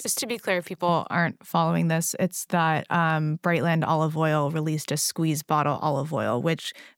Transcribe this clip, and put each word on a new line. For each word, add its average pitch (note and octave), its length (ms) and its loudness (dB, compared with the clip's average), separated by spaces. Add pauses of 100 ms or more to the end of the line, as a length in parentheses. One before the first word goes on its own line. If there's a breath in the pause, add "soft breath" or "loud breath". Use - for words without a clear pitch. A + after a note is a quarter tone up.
Just - 160 -2
to C4 80 -4
be A#3 120 -4
clear, F#3 200 0
if F3 80 -4
people F3 440 0
aren't E3 340 -2
following E3+ 440 2
this, D#3+ 320 0
it's F3+ 300 -2
that, D#3+ 400 2
um, D#3+ 520 2
Brightland E3 440 2
Olive D#3 300 0
Oil D3+ 340 2
released D#3 420 -2
a D3+ 60 0
squeeze D#3 440 -2
bottle D3 380 0
olive D3 320 -2
oil, A2+ 300 0
which E3 300 -4 (260 loud breath)